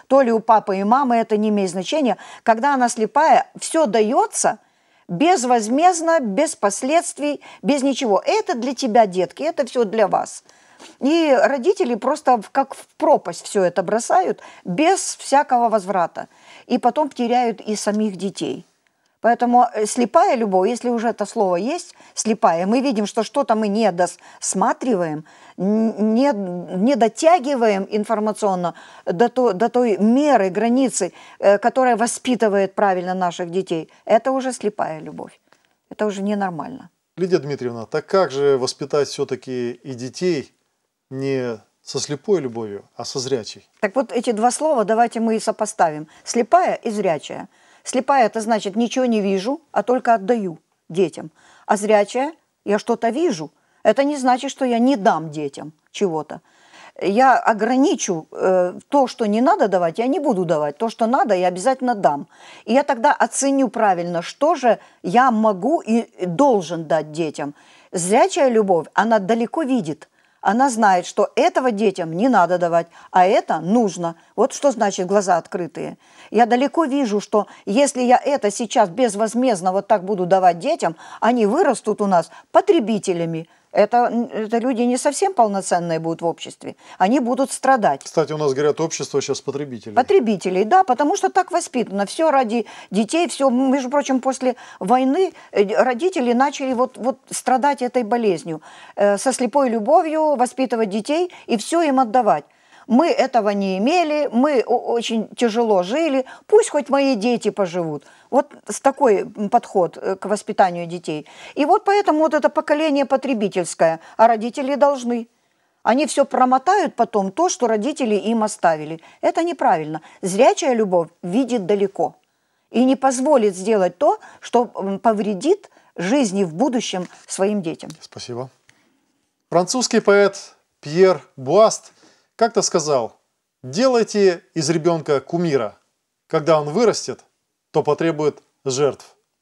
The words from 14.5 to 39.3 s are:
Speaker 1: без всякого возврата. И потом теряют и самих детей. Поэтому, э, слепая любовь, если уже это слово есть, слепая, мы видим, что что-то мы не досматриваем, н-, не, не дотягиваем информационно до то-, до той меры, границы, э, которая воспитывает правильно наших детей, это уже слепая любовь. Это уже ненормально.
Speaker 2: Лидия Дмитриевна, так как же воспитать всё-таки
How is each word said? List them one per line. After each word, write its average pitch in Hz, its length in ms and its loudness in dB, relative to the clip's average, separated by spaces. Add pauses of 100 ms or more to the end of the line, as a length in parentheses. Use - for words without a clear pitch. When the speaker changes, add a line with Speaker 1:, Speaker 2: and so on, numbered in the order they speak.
Speaker 1:
без 311 540 0
всякого 262 500 0
возврата. 190 580 -2 (380)
И 240 140 0
потом 262 300 0
теряют 240 520 -2
и 214 140 -4
самих 208 420 -2
детей. 170 480 -8 (580)
Поэтому, 240 520 4
э, 214 100 0
слепая 311 520 2
любовь, 190 320 0
если 240 200 -4
уже 233 200 -2
это 214 180 -4
слово 185 300 -2
есть, 269 360 -6 (220)
слепая, 190 500 0
мы 226 160 2
видим, 220 240 -2
что 214 180 -4
что-то 269 320 -2
мы 220 120 -2
не 208 240 0
досматриваем, 180 1300 -4 (360)
н-, 214 400 0
не, 226 340 2 (440)
не 233 180 2
дотягиваем 233 960 2
информационно 208 840 -2 (320)
до 208 240 2
то-, 240 240 0
до 202 160 0
той 233 300 0
меры, 233 500 4
границы, 226 640 0 (280)
э, 202 200 4
которая 247 380 2
воспитывает 208 760 0
правильно 185 400 0
наших 180 380 -4
детей, 175 380 -4 (160)
это 233 260 2
уже 262 220 -4
слепая 160 460 -6
любовь. 160 400 -16 (520)
Это 214 160 -4
уже 196 160 -6
ненормально. 196 680 -6 (280)
Speaker 2:
Лидия 180 200 0
Дмитриевна, 123 480 -6
так 151 220 -6
как 185 240 0
же 139 260 2
воспитать 139 500 -4
всё-таки 127 640 -8 (120)